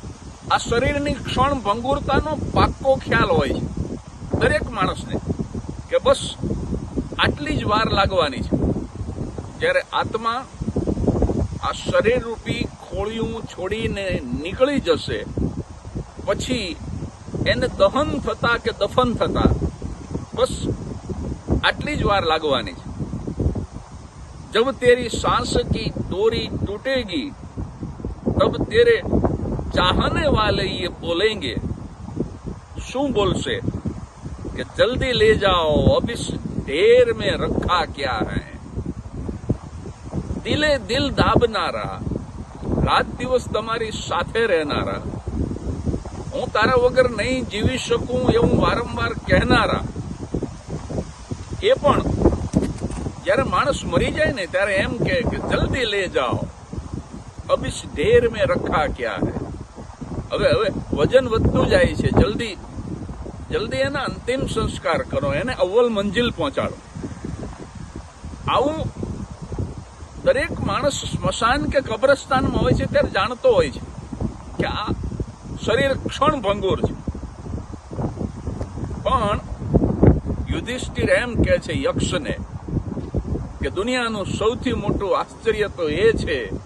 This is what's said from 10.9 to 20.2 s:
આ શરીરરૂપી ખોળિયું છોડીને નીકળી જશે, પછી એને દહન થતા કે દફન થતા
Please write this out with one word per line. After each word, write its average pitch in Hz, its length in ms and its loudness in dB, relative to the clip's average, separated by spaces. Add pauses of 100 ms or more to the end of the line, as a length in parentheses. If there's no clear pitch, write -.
આ 139 160 0
શરીરરૂપી 233 800 0 (220)
ખોળિયું 220 680 -4
છોડીને 196 540 -4 (360)
નીકળી 254 380 2
જશે, 143 380 0 (1080)
પછી 208 400 0 (800)
એને 240 220 2
દહન 262 500 4
થતા 233 380 0
કે 226 160 -2
દફન 240 420 2
થતા 143 300 0 (880)